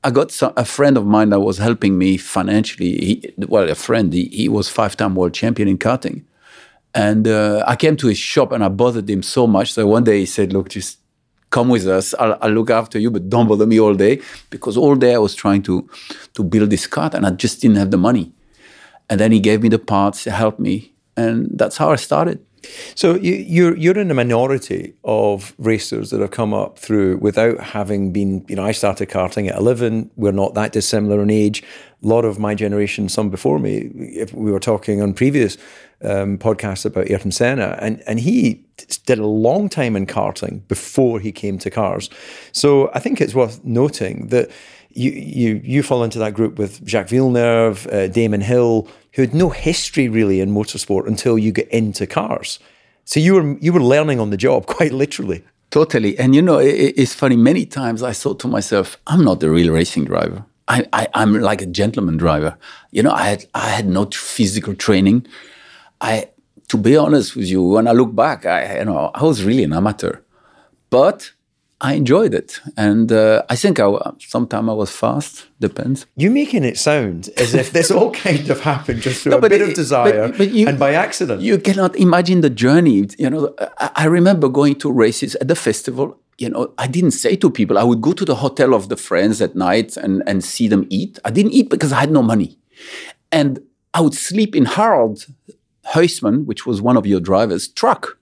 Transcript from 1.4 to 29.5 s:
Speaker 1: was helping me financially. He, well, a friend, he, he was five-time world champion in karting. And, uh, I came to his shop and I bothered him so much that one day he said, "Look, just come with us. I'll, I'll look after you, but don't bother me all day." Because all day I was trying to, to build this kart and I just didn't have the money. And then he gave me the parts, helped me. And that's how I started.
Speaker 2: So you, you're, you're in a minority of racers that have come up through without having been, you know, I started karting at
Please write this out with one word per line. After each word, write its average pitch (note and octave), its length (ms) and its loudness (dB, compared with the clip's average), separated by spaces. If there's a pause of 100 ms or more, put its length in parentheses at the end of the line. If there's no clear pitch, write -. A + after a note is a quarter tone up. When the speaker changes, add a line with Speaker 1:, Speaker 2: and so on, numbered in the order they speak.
Speaker 1:
was G2 180 0
helping G#2+ 400 2
me F#2 180 2
financially. F#2+ 800 -2
He, - 360 -4 (120)
well, G2 240 2
a D#2 40 -2
friend, G#2 380 -2
he, F2+ 140 0
he G#2+ 220 -4
was G#2+ 200 0
five-time G#2 460 -2
world F2+ 200 0
champion A2 340 -2
in F#2+ 100 0
karting. - 460 -4 (720)
And, G#2+ 340 2
uh, G#2 400 0
I B2 80 0
came D#3 220 2
to C3 100 0
his G2+ 100 0
shop - 320 0
and A#2 140 0
I F#2+ 40 2
bothered A2 400 0
him G2 140 -2
so B2 240 2
much G#2 300 2
that A2 100 2
one A2 160 4
day G#2+ 180 4
he F#2 60 0
said, G2 260 -2
"Look, G2 180 -2
just - 280 -12 (520)
come A#2+ 180 2
with A2 180 2
us. F#2+ 320 0
I'll, A2+ 220 2
I'll A2 100 0
look A2 200 0
after A2+ 280 0
you, A2+ 140 0
but F#2+ 160 -6
don't A#2 180 4
bother G#2+ 200 4
me A2+ 120 4
all G#2+ 160 6
day." G#2 260 2 (300)
Because - 260 -6
all C#3+ 200 4
day B2 180 4
I A#2 40 2
was G#2 180 0
trying G2 260 0
to, F#2 260 -2 (460)
to A2 80 -6
build G#2 280 0
this - 180 -2
kart D#3 260 -4
and G2+ 100 0
I F#2+ 60 2
just F#2 300 -4
didn't A2 160 4
have G2 160 0
the G2 40 2
money. G#2 360 0 (760)
And G2+ 120 0
then A2 120 4
he A2 80 6
gave G#2+ 220 2
me A#2 60 2
the A#2 100 4
parts, G2+ 460 -2
helped G#2+ 340 -2
me. - 340 -4 (240)
And A2+ 420 -2
that's - 180 0
how D#3 160 0
I C#3+ 40 2
started. - 480 -4 (500)
Speaker 2:
So E3 200 2
you, F#3 200 0
you're, F3 420 2
you're F#3 220 0
in F#3+ 120 -2
a C#3+ 40 0
minority A#2+ 880 -2
of G#2 560 -2
racers G#2+ 520 -2
that G#2+ 100 -2
have G2+ 100 -2
come G#2+ 240 -4
up G2+ 240 -6
through G2 400 0
without A2 420 0
having G2 520 -4
been, F#2+ 360 -2
you G#2 80 -8
know, F#2+ 80 -4
I G#2+ 80 0
started G2+ 360 -2
karting F#2+ 400 -4
at - 80 -6